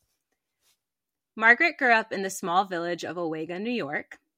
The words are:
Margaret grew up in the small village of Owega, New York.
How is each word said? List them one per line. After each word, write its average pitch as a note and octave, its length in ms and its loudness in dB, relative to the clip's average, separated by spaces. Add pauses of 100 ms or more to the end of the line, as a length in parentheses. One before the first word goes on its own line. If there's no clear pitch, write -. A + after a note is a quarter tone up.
(1300)
Margaret A#3+ 440 4
grew B3+ 140 4
up A3+ 200 2
in F#3+ 100 -4
the A3+ 80 -4
small F#3 360 0
village F3 380 -6
of D#3+ 120 -8
Owega, D#3+ 440 -6
New A3+ 100 -6
York. F#3 480 -6 (200)